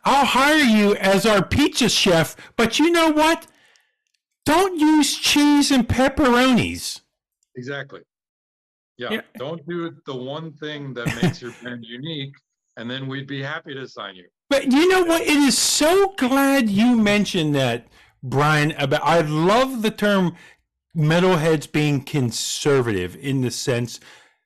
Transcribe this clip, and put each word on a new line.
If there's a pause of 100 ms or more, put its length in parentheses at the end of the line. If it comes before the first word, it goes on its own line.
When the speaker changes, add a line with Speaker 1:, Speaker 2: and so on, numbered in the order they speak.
Speaker 1:
I'll
hire
you
as
our
pizza
chef, (200)
but
you
know
what? (1000)
Don't
use
cheese
and
pepperonis." (520)
Speaker 2:
Exactly. (960)
Yeah.
Speaker 1:
Yeah. (160)
Speaker 2:
Don't
do (120)
the
one
thing
that (160)
makes
your
<laughs>
band
unique, (420)
and
then
we'd
be
happy
to
sign
you. (220)
Speaker 1:
But
you
know
what?
It
is
so
glad
you
mentioned
that, (360)
Brian.
About,
I
love
the
term (600)
metalheads
being
conservative
in
the
sense (460)